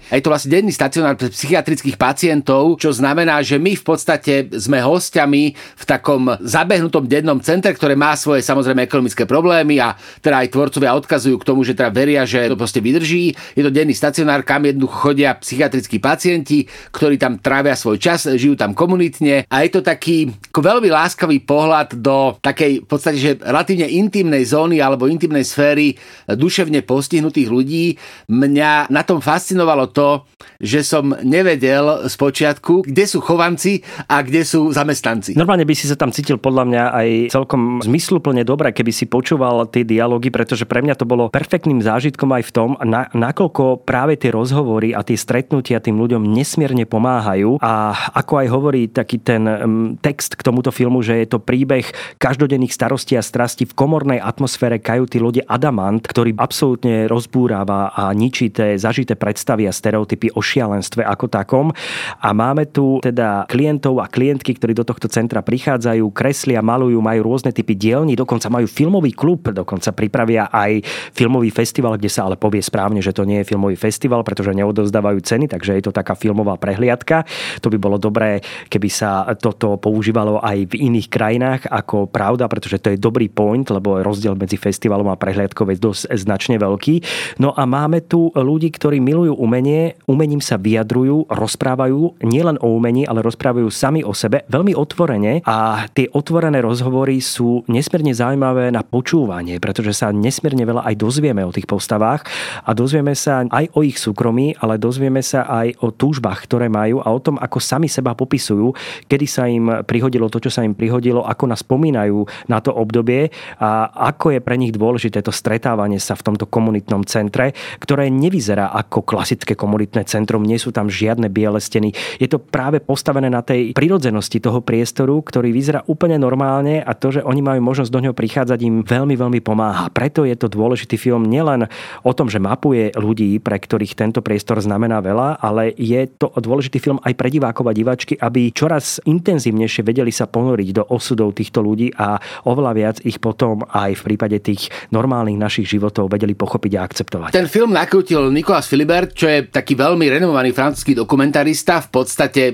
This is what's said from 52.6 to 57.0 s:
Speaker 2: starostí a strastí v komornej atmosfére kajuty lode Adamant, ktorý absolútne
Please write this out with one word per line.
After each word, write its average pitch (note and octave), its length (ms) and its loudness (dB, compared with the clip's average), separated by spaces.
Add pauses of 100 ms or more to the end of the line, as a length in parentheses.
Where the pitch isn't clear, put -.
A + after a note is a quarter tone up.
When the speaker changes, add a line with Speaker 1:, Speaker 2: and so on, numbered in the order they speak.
Speaker 2:
starostí B2 400 -2
a A2+ 80 2
strastí A#2+ 400 -2
v - 160 -6
komornej C#3 400 2
atmosfére A#2 640 -2
kajuty B2 400 0
lode A#2 240 0
Adamant, A2+ 560 0
ktorý A#2 320 0
absolútne A#2+ 720 0